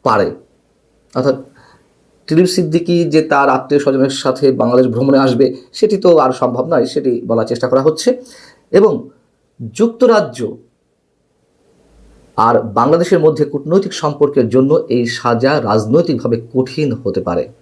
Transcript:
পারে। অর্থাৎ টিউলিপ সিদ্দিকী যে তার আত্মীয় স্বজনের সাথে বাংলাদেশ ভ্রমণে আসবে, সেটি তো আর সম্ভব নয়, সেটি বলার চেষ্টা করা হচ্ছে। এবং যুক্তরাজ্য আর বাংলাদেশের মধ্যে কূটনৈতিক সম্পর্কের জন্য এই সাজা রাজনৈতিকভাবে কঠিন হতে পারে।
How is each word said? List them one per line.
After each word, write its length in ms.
পারে। 280
অর্থাৎ 200
টিউলিপ 180
সিদ্দিকী 580
যে 180
তার 280
আত্মীয় 320
স্বজনের 280
সাথে 420
বাংলাদেশ 400
ভ্রমণে 260
আসবে, 360
সেটি 240
তো 200
আর 140
সম্ভব 360
নয়, 180
সেটি 420
বলার 180
চেষ্টা 220
করা 140
হচ্ছে। 400
এবং 380
যুক্তরাজ্য 840
আর 260
বাংলাদেশের 580
মধ্যে 260
কূটনৈতিক 480
সম্পর্কের 560
জন্য 400
এই 160
সাজা 580
রাজনৈতিকভাবে 760
কঠিন 380
হতে 300
পারে। 280